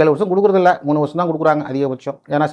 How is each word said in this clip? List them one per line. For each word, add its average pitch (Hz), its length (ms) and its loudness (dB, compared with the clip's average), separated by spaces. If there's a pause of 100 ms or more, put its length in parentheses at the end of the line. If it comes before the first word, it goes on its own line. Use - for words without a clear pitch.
ஏழு 156 120 4
வருஷம் 180 180 -2
கொடுக்குறதில்ல, 190 400 4 (160)
மூணு 147 160 0
வருஷம் 147 180 -4
தான் 175 100 0
கொடுக்குறாங்க 156 400 0
அதிகபட்சம், 135 460 -4 (180)
ஏன்னா 151 180 0